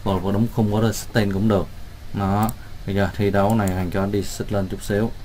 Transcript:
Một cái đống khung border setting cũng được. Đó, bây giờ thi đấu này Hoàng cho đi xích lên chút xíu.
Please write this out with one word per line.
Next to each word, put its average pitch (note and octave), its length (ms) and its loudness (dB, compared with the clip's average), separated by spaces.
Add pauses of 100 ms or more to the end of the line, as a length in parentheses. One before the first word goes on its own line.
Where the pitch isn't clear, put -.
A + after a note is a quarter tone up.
Một F#2+ 180 2
cái G2 100 0
đống A2 220 2
khung G#2+ 160 2
border A2 260 2
setting G#2 360 0
cũng G2 160 2
được. G2 180 4 (480)
Đó, G2+ 360 2 (360)
bây G2+ 80 -2
giờ G2 220 2
thi G2+ 140 2
đấu G2+ 240 4
này G2 200 2
Hoàng F2+ 160 -2
cho G2 160 0
đi G2+ 160 0
xích - 300 -4
lên G2 160 0
chút G2 140 -6
xíu. G#2+ 280 0 (140)